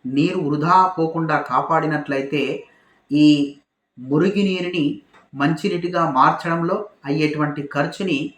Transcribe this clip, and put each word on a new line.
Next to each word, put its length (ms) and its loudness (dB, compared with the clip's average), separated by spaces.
నీరు 360 0
వృధా 360 2
పోకుండా 520 -2
కాపాడినట్లయితే 1040 -2
ఈ 160 6
మురికి 440 0
నీరుని 420 -2
మంచినీటిగా 760 -2
మార్చడంలో 800 0
అయ్యేటువంటి 580 -2
ఖర్చుని 560 -4